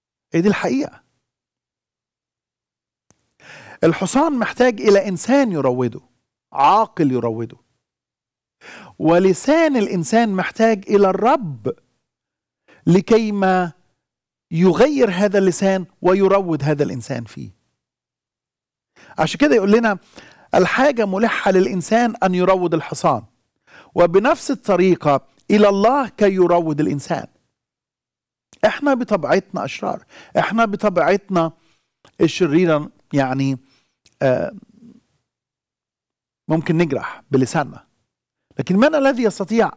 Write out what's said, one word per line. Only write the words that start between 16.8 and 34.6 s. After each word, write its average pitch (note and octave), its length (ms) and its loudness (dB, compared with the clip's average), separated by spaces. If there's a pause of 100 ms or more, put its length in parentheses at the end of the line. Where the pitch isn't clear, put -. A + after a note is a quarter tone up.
الإنسان A#2+ 420 -8
فيه. G#2+ 260 -18 (1700)
عشان D#3+ 200 -2
كده C#4+ 160 4
يقول G3+ 160 2
لنا: A3 280 2 (560)
"الحاجة A#3 500 2
ملحة G3+ 460 -2
للإنسان G#3 640 0
أن F#3+ 200 -2
يروض F3+ 380 0
الحصان، D#3 500 -2 (720)
وبنفس G3 560 2
الطريقة F3+ 760 0 (240)
إلى G#3 180 6
الله A3 400 2
كي G3+ 240 0
يروض F3 460 2
الإنسان". D3+ 480 -4 (1400)
إحنا C#4 280 0
بطبيعتنا F#3+ 720 -4
أشرار، - 400 -10 (340)
إحنا A3+ 260 0
بطبيعتنا F#3 880 0 (680)
الشريرة، D#3+ 680 0 (220)
يعني، C3+ 440 0 (640)
آه، B2+ 340 0 (1900)